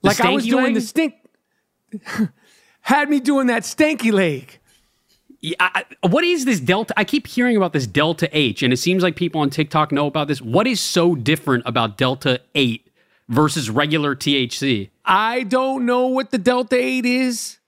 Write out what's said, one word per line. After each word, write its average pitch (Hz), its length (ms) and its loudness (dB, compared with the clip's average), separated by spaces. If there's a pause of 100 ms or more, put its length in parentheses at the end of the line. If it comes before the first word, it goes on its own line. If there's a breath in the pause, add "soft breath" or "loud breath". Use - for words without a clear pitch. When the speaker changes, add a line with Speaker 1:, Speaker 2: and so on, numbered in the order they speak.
Speaker 1:
The 190 60 4
Speaker 2:
Like, 202 120 2
I 185 140 4
was 247 100 -2
Speaker 1:
stanky 226 60 -2
Speaker 2:
doing 262 140 4
Speaker 1:
leg? 240 100 0
Speaker 2:
the 226 80 0
stink, 302 320 -2 (880)
<laughs> - 300 -4 (500 soft breath)
had 285 260 2
me 294 120 2
doing 269 260 2
that 226 160 0
stanky 269 500 0
leg. 165 460 0 (840)
Speaker 1:
Yeah, - 200 -8
I, 185 240 0 (180)
I, 190 60 2
what 277 160 2
is 349 200 0
this 233 160 0
Delta? 185 360 0
I 214 80 2
keep 285 220 -4
hearing 247 300 0
about 185 160 0
this 135 140 0
Delta 151 500 0
H, 135 260 0
and 127 100 4
it 123 60 0
seems 180 240 0
like 175 140 0
people 160 240 -2
on 143 100 0
TikTok 151 420 -2
know 147 140 0
about 143 220 -4
this. 135 120 -4
What 127 260 0
is 240 140 -2
so 175 340 2
different 135 520 0
about 113 320 -2
Delta 131 420 0 (140)
eight 123 360 0 (380)
versus 147 420 0
regular 147 440 0
T 143 220 -2
H 123 220 -2
C? 117 320 -2 (140)
Speaker 2:
I 220 400 0
don't 262 420 -2
know 247 220 0
what 262 220 -2
the 254 80 -2
Delta 247 380 0
eight 254 300 -2
is. 247 600 -2